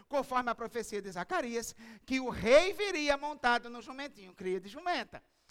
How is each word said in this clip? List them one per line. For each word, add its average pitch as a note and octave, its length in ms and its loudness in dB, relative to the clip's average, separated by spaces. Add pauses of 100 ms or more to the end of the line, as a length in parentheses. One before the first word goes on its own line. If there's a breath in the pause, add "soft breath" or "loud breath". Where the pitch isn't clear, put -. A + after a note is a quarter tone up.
conforme B3+ 420 0
a A3 40 0
profecia G#3+ 480 -6
de G3 80 -10
Zacarias, A#3 680 -4 (300 loud breath)
que C4 120 0
o B3+ 120 -2
rei C#4+ 420 6
viria E4 440 0
montado B3 520 0
no A#3+ 140 -12
jumentinho, C4 520 -14
cria F#3 260 -2
de F#3+ 80 -16
jumenta. C#4 540 -4 (280 loud breath)